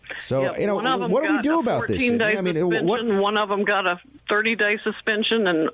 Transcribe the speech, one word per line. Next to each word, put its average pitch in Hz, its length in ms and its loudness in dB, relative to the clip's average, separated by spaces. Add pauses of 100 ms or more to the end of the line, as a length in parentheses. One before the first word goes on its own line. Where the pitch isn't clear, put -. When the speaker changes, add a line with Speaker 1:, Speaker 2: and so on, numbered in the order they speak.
(200)
Speaker 1:
So, 135 220 -2
Speaker 2:
Yep. 135 180 -4
Speaker 1:
you 196 60 0
know, 202 100 0
Speaker 2:
One 226 100 -2
of 254 160 0
'em 185 80 -2
Speaker 1:
what 262 120 2
do 311 60 -2
we 302 80 2
Speaker 2:
got 294 80 -2
Speaker 1:
do 311 120 2
Speaker 2:
a 330 40 2
Speaker 1:
about 196 220 0
this? - 160 -2
Speaker 2:
fourteen-day 226 400 2
Speaker 1:
I - 20 -4
mean, 180 140 -2 (100)
what 180 80 2 (280)
Speaker 2:
suspension. 220 180 0
One 202 180 2
of 208 140 0
'em 202 140 0
got 196 220 2
a 175 140 0 (280)
thirty-day 214 540 0
suspension, 220 640 -2
and, 160 280 2